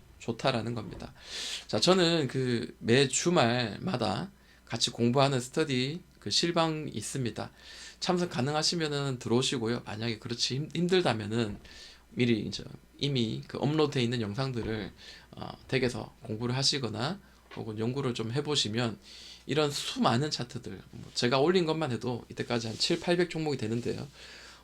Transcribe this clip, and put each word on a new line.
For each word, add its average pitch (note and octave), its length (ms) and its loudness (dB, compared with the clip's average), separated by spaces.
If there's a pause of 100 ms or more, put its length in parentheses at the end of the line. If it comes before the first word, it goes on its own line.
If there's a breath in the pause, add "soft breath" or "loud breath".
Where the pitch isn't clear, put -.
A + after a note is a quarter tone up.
(200)
좋다라는 A#2+ 560 0
겁니다. - 380 -10 (540 loud breath)
자, G#2+ 120 0
저는 E3+ 480 6
그 B2 520 -2
매 C3+ 280 6
주말마다 B2 1200 2 (340 soft breath)
같이 - 260 -2
공부하는 C3 480 4
스터디 C#3 600 -2 (180)
그 G#3 100 -10
실방 D#3+ 640 2
있습니다. A2 580 -4 (480 loud breath)
참석 F3 300 2
가능하시면은 D3 880 0
들어오시고요. A#2 640 2
만약에 G#2+ 360 -4
그렇지 A#2+ 360 -2
힘-, C#3+ 200 -4
힘들다면은 A#2 840 2 (540 loud breath)
미리 A#2+ 280 4
이제 - 220 -6 (340)
이미 C3 500 0
그 - 100 -8
업로드돼 C#3+ 460 2
있는 A#2+ 160 0
영상들을, G#2+ 720 -2 (400 loud breath)
어, - 260 -12 (120)
댁에서 B2 440 -2 (100)
공부를 A#2 340 -2
하시거나 C3+ 600 0 (360 loud breath)
혹은 A2 240 -6
연구를 B2+ 340 0
좀 A2+ 200 -4
해보시면 B2 680 0 (460 loud breath)
이런 D3 260 2
수많은 D3 580 2
차트들, - 520 -8 (100)
뭐 - 220 -14
제가 C3 260 4
올린 F3 260 6
것만 D#3 280 0
해도 A#2 360 -4
이때까지 A#2+ 380 -2
한 A2 100 -6
칠, E3+ 220 2
팔백 F3 300 2
종목이 D3+ 260 -2
되는데요. A#2 520 -2 (560 loud breath)